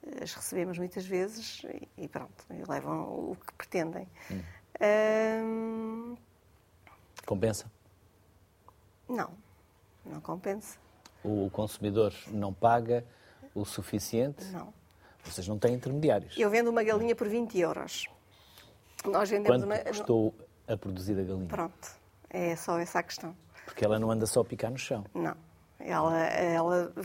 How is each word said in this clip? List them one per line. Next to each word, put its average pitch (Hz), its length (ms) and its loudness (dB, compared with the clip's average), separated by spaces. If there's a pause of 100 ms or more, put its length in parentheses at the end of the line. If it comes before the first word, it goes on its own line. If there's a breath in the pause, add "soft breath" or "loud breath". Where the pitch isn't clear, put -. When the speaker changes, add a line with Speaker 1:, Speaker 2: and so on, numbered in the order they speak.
(220)
Speaker 1:
as - 120 -8
recebemos 180 440 -4
muitas 180 280 -6
vezes 196 580 -4 (340)
e, 196 60 -12
e - 40 -10
pronto, - 440 -12
e 165 180 -12
levam 147 340 -4 (280)
o 185 140 -8
que - 80 -14
pretendem. 180 540 -4 (240 loud breath)
Speaker 2:
Hum. 95 100 -6 (400 loud breath)
Speaker 1:
Ahm, 220 1300 2 (1080)
Speaker 2:
Compensa? 107 440 0 (1400)
Speaker 1:
Não, 240 200 -4 (760)
não 151 160 -10
compensa. 196 560 -6 (460)
Speaker 2:
O 104 280 0
consumidor 104 600 2 (140)
não 101 260 -2
paga 120 500 4 (500 soft breath)
o 104 120 -2
suficiente? 123 800 -2
Speaker 1:
Não. 190 280 -10 (500 soft breath)
Speaker 2:
Vocês - 240 -8
não 90 120 -2
têm 120 140 6
intermediários? 127 640 2
Speaker 1:
Eu 214 120 4
vendo 233 200 4
uma 233 140 4
galinha 220 320 4
por 226 120 0
vinte 214 320 0
euros. - 480 0 (960 soft breath)
Nós 196 240 4
vendemos 208 320 4
Speaker 2:
Quanto - 40 0
Speaker 1:
uma - 140 0
Speaker 2:
custou 113 540 2 (340)
a 110 100 0
produzir 95 420 -4
a 95 40 2
galinha? 92 240 -4
Speaker 1:
Pronto, 170 420 -6 (400)
é 175 260 0
só 170 240 -2
essa 175 200 0
a 170 40 0
questão. 170 320 -10 (300 loud breath)
Speaker 2:
Porque - 180 -6
ela 107 160 6
não 110 100 2
anda 113 160 2
só 117 160 4
a 110 40 4
picar 117 260 -4
no 135 60 -6
chão. 113 260 -4 (100)
Speaker 1:
Não. 160 220 -2 (440)
Ela, 165 480 2
ela 175 680 2 (120)